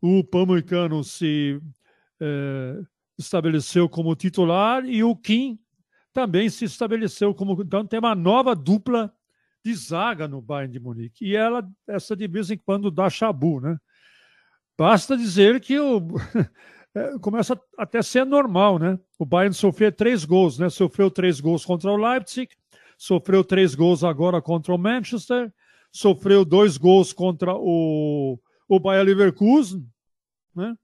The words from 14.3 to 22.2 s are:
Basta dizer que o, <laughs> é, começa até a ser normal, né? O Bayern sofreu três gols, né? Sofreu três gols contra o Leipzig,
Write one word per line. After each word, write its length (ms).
Basta 400
dizer 440
que 180
o, 220
<laughs> 920
é, 240
começa 420
até 220
a 40
ser 220
normal, 540
né? 200
O 80
Bayern 280
sofreu 360
três 340
gols, 340
né? 120
Sofreu 400
três 300
gols 240
contra 260
o 60
Leipzig, 540